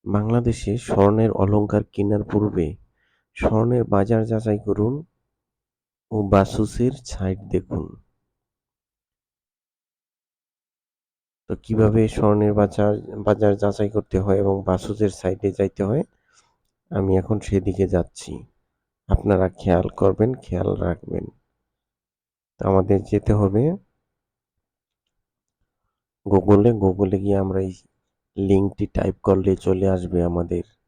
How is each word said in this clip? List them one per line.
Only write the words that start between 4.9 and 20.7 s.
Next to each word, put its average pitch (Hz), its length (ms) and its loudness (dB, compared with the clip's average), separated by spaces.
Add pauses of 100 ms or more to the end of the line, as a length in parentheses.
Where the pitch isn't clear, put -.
ও 107 120 -2
বাসুসের 104 720 0 (120)
সাইট 95 340 -6
দেখুন। - 580 -6 (3500)
তো 104 100 -8
কিভাবে 110 520 2
স্বর্ণের 104 440 2
বাজার, 104 680 0
বাজার 104 340 2
যাচাই 101 340 -2
করতে 101 280 -4
হয় 98 200 0
এবং 98 280 0
বাসুসের 101 440 -2
সাইটে 95 420 -4
যাইতে 98 320 -2
হয়, 120 180 -2 (880)
আমি 95 260 0
এখন 101 240 0
সেদিকে 95 480 -2
যাচ্ছি। - 560 -4 (640)
আপনারা 95 400 2
খেয়াল 87 400 0
করবেন, 107 460 2
খেয়াল 95 420 -4